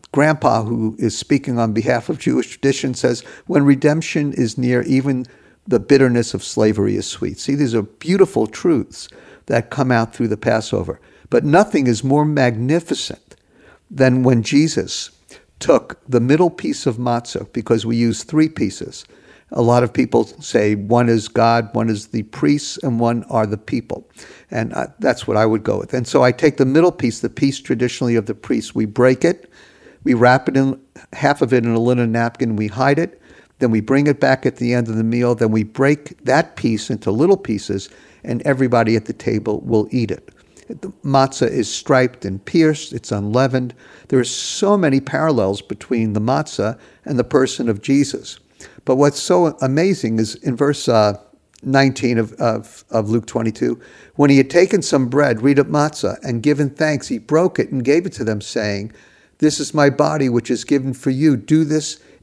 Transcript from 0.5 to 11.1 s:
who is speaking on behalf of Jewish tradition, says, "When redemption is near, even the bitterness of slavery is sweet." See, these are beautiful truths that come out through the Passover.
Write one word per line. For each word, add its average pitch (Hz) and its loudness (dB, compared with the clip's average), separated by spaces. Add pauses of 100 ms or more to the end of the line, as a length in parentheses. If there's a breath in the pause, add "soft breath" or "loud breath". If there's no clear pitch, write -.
who 110 -4
is 147 -2
speaking 131 -2
on 113 0
behalf 113 -2
of 165 -6
Jewish 127 -2
tradition, 135 -2
says, 123 -2 (240 loud breath)
"When 160 2
redemption 147 2
is 123 -2
near, 123 0
even 131 0 (420 soft breath)
the 127 4
bitterness 123 4
of 98 -8
slavery 104 0
is 98 -6
sweet." - -8
See, - -4
these 139 0
are 110 0
beautiful 160 0
truths - -4 (380 loud breath)
that - -2
come 131 -2
out 113 0
through 117 -2
the 107 -2
Passover. 107 -4 (280 soft breath)